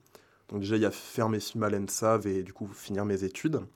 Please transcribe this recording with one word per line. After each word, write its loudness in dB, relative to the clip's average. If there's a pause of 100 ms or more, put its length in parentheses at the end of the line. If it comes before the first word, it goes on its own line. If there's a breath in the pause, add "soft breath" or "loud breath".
(480 soft breath)
Donc -4
déjà, 2
il 4
y 6
a 4
faire -2
mes 2
films -4
à 4
l'ensav 2
et 0
du -12
coup -8
finir -4
mes 0
études. 0 (140)